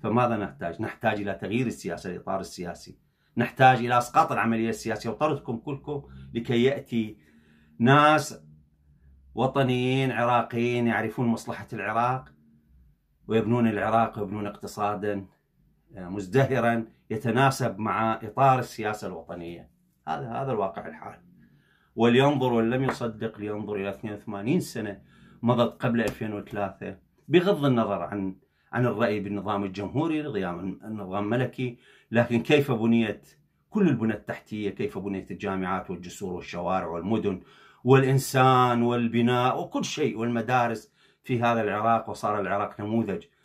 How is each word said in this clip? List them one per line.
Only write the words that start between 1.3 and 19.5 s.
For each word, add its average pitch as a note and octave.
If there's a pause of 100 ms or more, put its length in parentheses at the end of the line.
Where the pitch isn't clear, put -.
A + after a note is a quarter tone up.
تغيير A2
السياسة، F#2
الإطار F#2+
السياسي. - (380)
نحتاج B2+
إلى A#2+
إسقاط C#3+
العملية A2+
السياسية A2
وطردكم C#3
كلكم، C#3+ (320)
لكي A#2+
يأتي A2+ (600)
ناس D3 (920)
وطنيين C3
عراقيين A#2+
يعرفون A2
مصلحة A2+
العراق A#2 (1040)
ويبنون A2+
العراق A2
ويبنون G#2
اقتصادا G2+ (640)
مزدهرا A2+ (260)
يتناسب A#2
مع A2
إطار B2+
السياسة G#2+
الوطنية. E2+ (380)